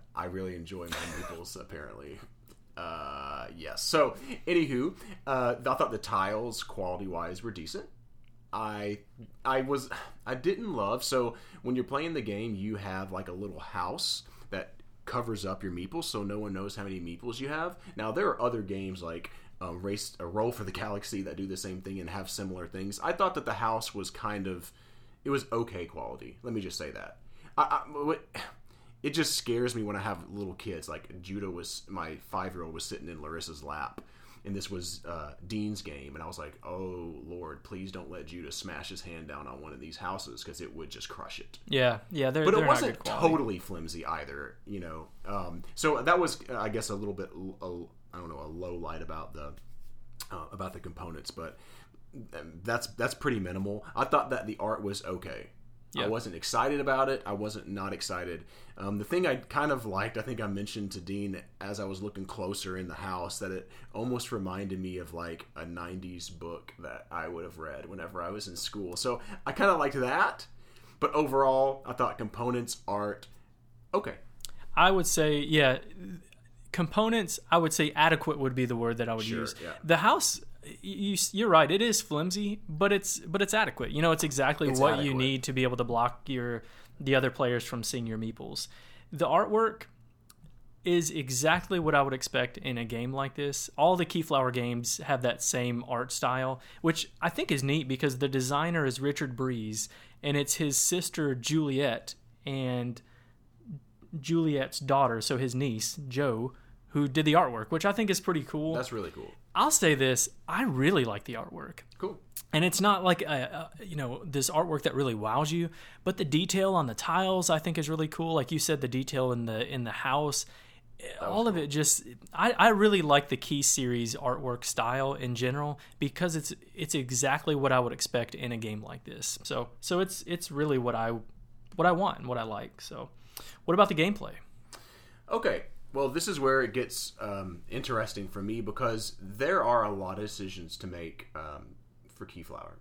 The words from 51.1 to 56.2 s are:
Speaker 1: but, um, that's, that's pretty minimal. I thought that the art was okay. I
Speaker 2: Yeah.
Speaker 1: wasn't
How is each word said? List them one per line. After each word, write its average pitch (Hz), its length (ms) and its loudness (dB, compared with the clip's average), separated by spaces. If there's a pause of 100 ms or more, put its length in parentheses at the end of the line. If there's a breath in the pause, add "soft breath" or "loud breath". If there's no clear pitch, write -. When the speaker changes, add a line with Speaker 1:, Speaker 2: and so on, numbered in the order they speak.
Speaker 1:
but, - 260 -10 (760 soft breath)
um, 80 300 -12
that's, 117 240 0
that's 117 260 -2
pretty 123 260 0
minimal. 95 440 -4 (100)
I 131 100 2
thought 131 260 4
that 117 160 -2
the 107 120 -6
art 107 240 -2
was 101 220 -4
okay. 71 440 -8 (480)
I - 60 -2
Speaker 2:
Yeah. 107 60 0
Speaker 1:
wasn't 110 260 -2